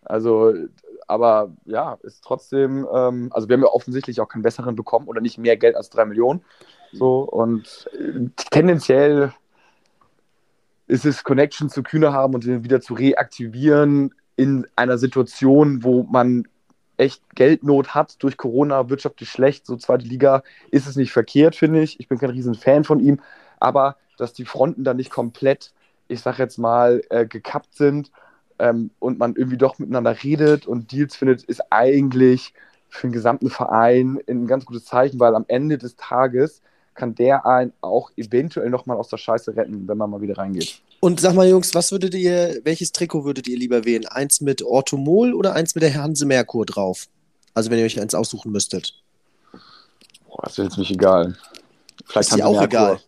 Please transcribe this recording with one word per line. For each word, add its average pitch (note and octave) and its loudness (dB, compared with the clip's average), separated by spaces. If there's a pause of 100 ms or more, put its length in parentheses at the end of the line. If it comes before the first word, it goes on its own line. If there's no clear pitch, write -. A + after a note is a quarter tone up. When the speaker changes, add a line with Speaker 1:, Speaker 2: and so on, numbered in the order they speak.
Speaker 1:
also, A2 2 (540)
aber G#2+ 2 (100)
ja, A#2+ -6
ist - -20
trotzdem, C3+ -4
ähm, B2 -2
also A2 -4
wir B2 4
haben C3+ 4
ja B2 6
offensichtlich B2 -4
auch G#2+ -4
keinen A2+ -10
besseren A#2 -4
bekommen A2 -4
oder A2+ -6
nicht A2+ -6
mehr A2+ 2
Geld A#2 2
als A2+ -10
drei A2+ 0
Millionen. A#2 0 (500)
So, C3 0
und, A#2 -4
äh, - -8 (220)
tendenziell D3 4 (1500)
ist C3+ 0
es C#3+ -2
Connection C#3+ 0
zu C3+ -8
Kühne D#3 2
haben C3+ 0
und A#2+ -6
den A#2+ -4
wieder B2+ 2
zu B2 -12
reaktivieren C#3 0 (220)
in C3 0 (100)
einer B2 2
Situation, C3+ 2
wo B2 2
man B2 0 (480)
echt - 0 (120)
Geldnot C#3 2
hat, - -4
durch C#3 -2
Corona C3+ -2
wirtschaftlich C3+ -8
schlecht, C#3 0
so B2 -8
zweite B2 -2
Liga, C3+ 2 (280)
ist C#3 2
es C3+ -10
nicht C3 -2
verkehrt, C#3+ 4
finde D#3 2
ich. D#3 -2
Ich - -18
bin B2+ -2
kein C3 -2
riesen B2 -4
Fan C#3+ 2
von D3 2
ihm, C#3+ 4 (380)
aber C3+ 0 (200)
dass B2 -8
die B2 -14
Fronten C3+ -2
da C3 0
nicht C3 -6
komplett, B2+ -4 (340)
ich B2 -10
sag B2+ -6
jetzt B2+ -4
mal, A#2+ 2
äh, A#2 0
gekappt - -12
sind, C#3+ 0 (480)
ähm, A#2 0 (100)
und B2 -4
man A#2+ -2
irgendwie B2+ -4
doch C3 0
miteinander A#2 -4
redet D3+ 2
und A#2 -8
Deals C#3 -4
findet, C3 0
ist - -8 (120)
eigentlich B2+ 4 (340)
für - -8
den A#2+ -4
gesamten A#2+ -2
Verein B2+ 2
ein A#2+ -4
ganz C3+ -2
gutes A#2+ -14
Zeichen, C3 0
weil A#2 4
am A2 -2
Ende C#3+ -2
des A#2+ -14
Tages C3 -2 (320)
kann A#2+ -8
der C3 2
einen B2+ 2
auch G#2+ -4
eventuell A#2+ -4
noch B2+ -6
mal B2+ -6
aus G2+ -8
der - -10
Scheiße A2+ -4
retten, G2+ -6
wenn G#2+ -6
man G#2+ -6
mal G2+ -12
wieder G2+ -8
reingeht. F#2+ -8 (200)
Speaker 2:
Und F3 0
sag F3+ 2
mal, F#3 6
Jungs, F#3 4
was F3 0
würdet F#3 -4
ihr, F3 0
welches E3 -4
Trikot E3 -6
würdet C#3 -6
ihr B2 -6
lieber A#2+ 0
wählen? A2+ -2
Eins C#3 -4
mit C#3 -4
Ortho C3+ -2
Mohl F#3+ 2
oder F#3+ -2
eins D#3+ -2
mit D#3+ -2
der D3 2
Hanse D3 -4
Merkur B2 0
drauf? F#2+ -4 (460)
Also A2+ -2
wenn A#2 0
ihr A2+ 2
euch G#2+ -4
eins A2 -6
aussuchen A2+ -6
müsstet. G2 -6 (1300)
Speaker 1:
Boah, - -16
das - -12
wäre G2 -4
jetzt F2+ -10
nicht F#2+ -4
egal. F#2 2 (720)
Vielleicht - -2
Speaker 2:
Ist A2 2
dir - 2
Speaker 1:
Hanse - 2
Speaker 2:
auch G#2 2
Speaker 1:
Merkur, G#2 2
Speaker 2:
egal? F#2+ -10